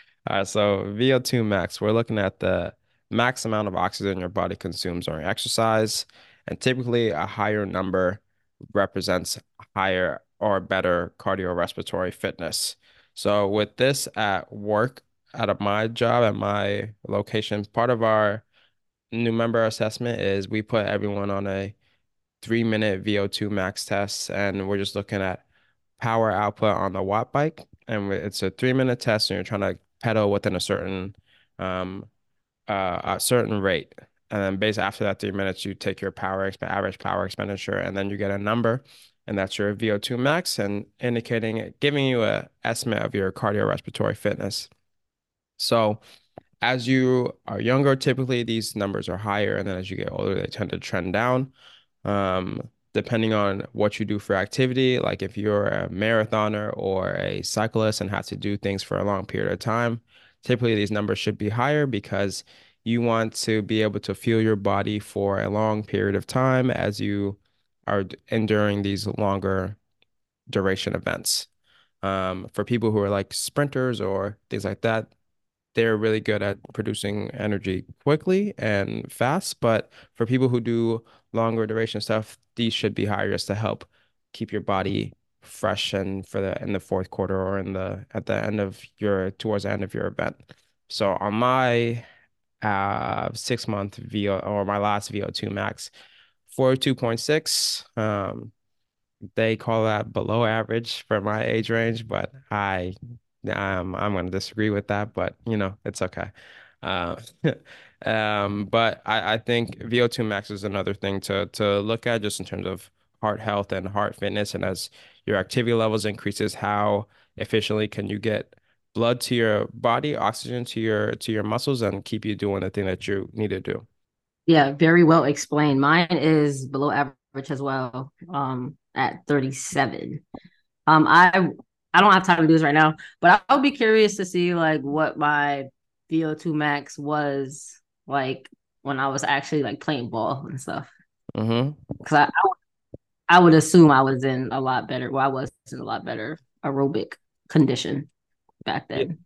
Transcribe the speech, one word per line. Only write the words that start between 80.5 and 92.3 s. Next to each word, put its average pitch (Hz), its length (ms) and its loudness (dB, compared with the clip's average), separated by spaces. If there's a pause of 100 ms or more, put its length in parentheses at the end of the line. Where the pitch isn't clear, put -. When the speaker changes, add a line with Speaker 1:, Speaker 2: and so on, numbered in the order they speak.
Speaker 1:
do 117 440 0 (300)
longer 113 320 0
duration 110 340 -2
stuff, 110 380 -2 (160)
these 113 180 0
should 104 220 0
be 101 100 -2
higher 101 260 0
just 98 180 -2
to 101 60 -2
help 107 300 -4 (480)
keep - 180 -8
your 107 120 -4
body 101 500 -2 (300)
fresh - 500 -4
and 95 340 -4
for 98 140 -6
the, 95 220 -4
in 101 100 -4
the 95 80 -2
fourth 92 300 -4
quarter 95 280 -4
or 95 200 -2
in 98 160 -6
the, 98 380 -8
at 107 120 -8
the 104 180 -2
end 107 160 -2
of 98 220 -4 (160)
your, 98 360 -2
towards 101 320 -4
the 98 60 -4
end 101 140 -4
of 95 80 -8
your 107 140 -4
event. - 300 -6 (520)
So 98 320 0
on 104 140 -2
my, 120 680 2 (600)